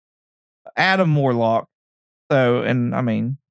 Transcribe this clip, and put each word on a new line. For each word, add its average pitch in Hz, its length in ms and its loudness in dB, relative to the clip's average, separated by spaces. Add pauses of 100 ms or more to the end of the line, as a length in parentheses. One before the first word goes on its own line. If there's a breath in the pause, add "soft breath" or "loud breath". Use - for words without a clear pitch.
(760)
Adam 180 380 2
Warlock. 117 520 0 (640)
So, 123 300 2
and, 120 320 -2
I 127 80 -2
mean, 117 360 -2 (140)